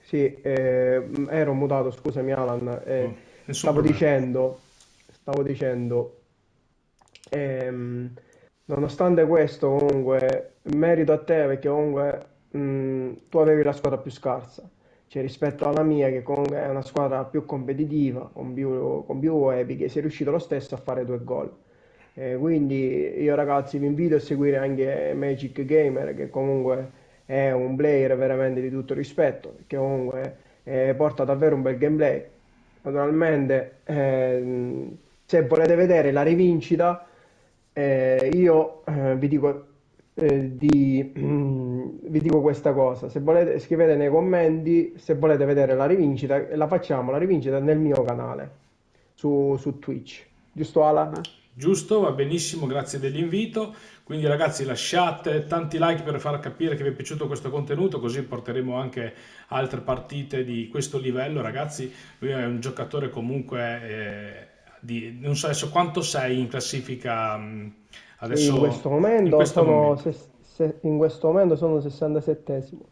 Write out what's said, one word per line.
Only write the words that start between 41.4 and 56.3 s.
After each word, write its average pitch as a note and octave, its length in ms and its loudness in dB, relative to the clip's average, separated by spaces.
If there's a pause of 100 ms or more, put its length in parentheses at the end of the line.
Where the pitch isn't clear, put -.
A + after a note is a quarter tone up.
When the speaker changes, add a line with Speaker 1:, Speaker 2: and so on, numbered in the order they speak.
Speaker 1:
dico D#3 200 4
questa C#3+ 320 2
cosa, B2+ 360 0
se C#3+ 100 -6
volete, D#3 400 4
scrivete D#3+ 380 4
nei C#3+ 120 2
commenti E3 880 2
se - 180 -2
volete C#3+ 300 4
vedere C#3 300 4
la C3+ 100 2
rivincita, C#3+ 600 2
e D3+ 80 -6
la D3+ 120 0
facciamo C#3+ 440 0
la C#3+ 60 0
rivincita C#3+ 420 0
nel D3+ 180 4
mio C#3+ 260 2
canale B2 460 -4 (640)
su, C#3 440 0
su C3+ 220 -8
Twitch, - 460 -12 (280)
giusto D#3 320 2
Alan? D#3 260 2 (480)
Speaker 2:
Giusto, F#3+ 420 2
va D3+ 100 2
benissimo, D3 560 -2
grazie C3+ 320 -6
dell'invito. F3 760 -4 (300)
Quindi D#3 240 -4
ragazzi D3 360 0
lasciate D3+ 840 -2
tanti E3 320 -4
like E3 240 0
per C#3+ 160 -6
far C#3+ 200 -6